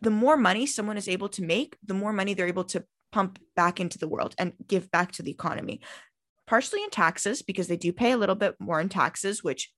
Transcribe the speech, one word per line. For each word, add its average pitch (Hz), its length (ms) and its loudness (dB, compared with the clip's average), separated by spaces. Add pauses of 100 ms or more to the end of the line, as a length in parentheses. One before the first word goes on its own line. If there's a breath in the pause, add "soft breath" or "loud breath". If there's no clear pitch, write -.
The 226 80 2
more 247 300 6
money 214 260 4
someone 214 320 -2
is 208 140 -4
able 196 180 -2
to 190 140 -8
make, 185 420 0
the 196 80 -6
more 202 220 -2
money 196 180 0
they're 185 160 0
able 180 160 -2
to 180 200 -6 (280)
pump 190 260 0 (160)
back 180 260 2
into 175 180 -6
the 160 100 -4
world - 300 -4
and 180 160 -2 (120)
give 185 240 0
back 180 220 2
to - 100 -10
the - 80 -6
economy. - 520 -6 (640 loud breath)
Partially 320 360 2
in 415 80 -8
taxes, 196 520 0
because 185 260 -4
they 170 80 0
do 175 160 0
pay 247 180 2
a 254 60 4
little 196 180 2
bit 151 240 0
more 170 220 -2
in 185 80 0
taxes, 190 560 0
which - 320 -4